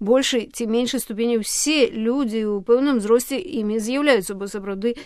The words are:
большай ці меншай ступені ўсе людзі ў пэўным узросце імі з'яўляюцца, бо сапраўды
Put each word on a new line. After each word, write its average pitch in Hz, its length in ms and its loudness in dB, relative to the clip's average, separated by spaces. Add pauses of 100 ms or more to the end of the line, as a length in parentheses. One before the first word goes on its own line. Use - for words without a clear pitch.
большай 240 500 2
ці 240 160 -6
меншай 240 340 0
ступені 233 380 -2
ўсе 285 480 0
людзі 220 640 -2
ў 202 160 -4
пэўным 262 320 4
узросце 233 400 2
імі 214 400 -4
з'яўляюцца, 233 560 2
бо 196 160 -8
сапраўды 202 560 -4